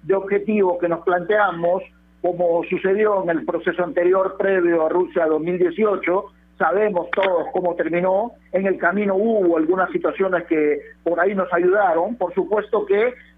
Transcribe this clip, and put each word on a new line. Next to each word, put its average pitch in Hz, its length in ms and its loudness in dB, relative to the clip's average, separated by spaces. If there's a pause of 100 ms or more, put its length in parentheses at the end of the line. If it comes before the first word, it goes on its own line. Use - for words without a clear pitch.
de 170 100 0
objetivo 196 640 0
que 175 120 -2
nos 165 100 -2
planteamos, 180 800 0 (400)
como 175 480 0
sucedió 196 520 0
en 170 100 -2
el 156 120 -2
proceso 170 400 -2
anterior 185 540 0
previo 175 480 2
a 160 40 0
Rusia 180 360 0
dos 156 160 0
mil 180 160 -2
dieciocho. 190 720 0 (300)
Sabemos 185 540 0
todos 190 400 0
cómo 175 240 -2
terminó. 185 560 0 (220)
En 190 120 0
el 185 120 0
camino 196 380 0
hubo 196 420 2
algunas 175 340 0
situaciones 175 540 -2
que 151 340 0 (240)
por 170 160 -2
ahí 196 160 2
nos 190 160 -2
ayudaron. 180 640 2
Por 175 180 -4
supuesto 208 520 -2
que 220 280 0 (240)